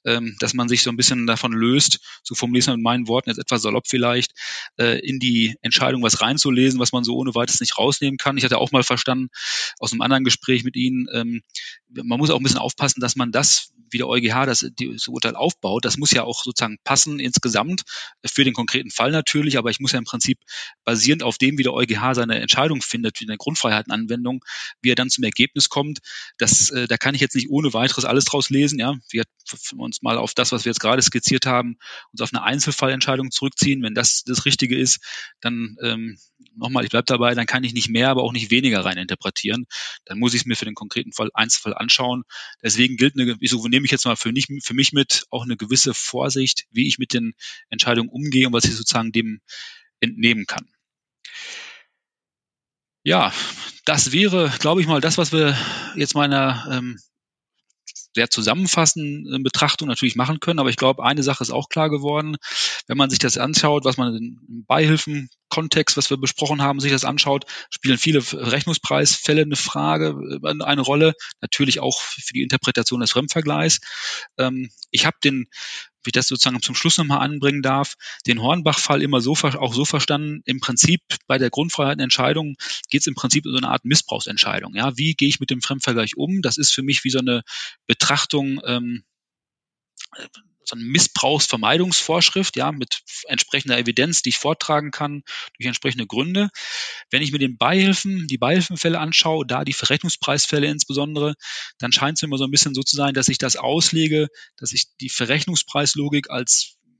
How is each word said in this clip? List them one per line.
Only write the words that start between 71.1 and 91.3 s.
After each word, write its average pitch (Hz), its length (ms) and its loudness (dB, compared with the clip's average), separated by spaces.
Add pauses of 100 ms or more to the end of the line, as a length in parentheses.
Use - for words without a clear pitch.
Natürlich 135 380 0
auch 131 220 -2
für - 320 -8
die 131 100 -2
Interpretation 127 560 0
des 113 100 0
Fremdvergleichs. 151 720 0 (580)
Ähm, 131 320 -2 (220)
ich - 160 -2
hab - 140 -2
den, 135 260 0 (580)
wie 123 40 -4
ich - 40 -2
das 127 140 2
sozusagen 127 340 0
zum 127 140 -4
Schluss - 220 2
nochmal 143 220 2
anbringen 143 420 0
darf, 135 320 0 (340)
den 117 140 2
Hornbach-Fall 147 600 2
immer 139 200 2
so 135 140 0
ver-, 143 260 0
auch 120 120 0
so 135 120 0
verstanden, 147 580 0
im 131 160 -2
Prinzip 151 420 2 (260)
bei 131 100 2
der 127 120 2
Grundfreiheitenentscheidung 143 1080 0 (320)
geht's 147 180 0
im 139 80 -2
Prinzip 143 300 0
um 127 80 -4
so 127 40 0
eine 127 120 -2
Art - 160 -2
Missbrauchsentscheidung. 101 880 -2
Ja, 120 220 -2
wie 156 160 0
gehe 143 160 2
ich 147 100 0
mit 131 100 -4
dem 127 120 -4
Fremdvergleich 120 560 -2
um? 180 240 0
Das 127 160 0
ist 147 160 2
für 135 100 0
mich 135 220 0
wie 131 40 0
so 131 100 2
eine 123 240 0 (440)
Betrachtung, 139 800 0
ähm, 120 400 -4 (1600)
so 120 120 -10
eine 117 80 -8
Missbrauchsvermeidungsvorschrift, 156 1700 2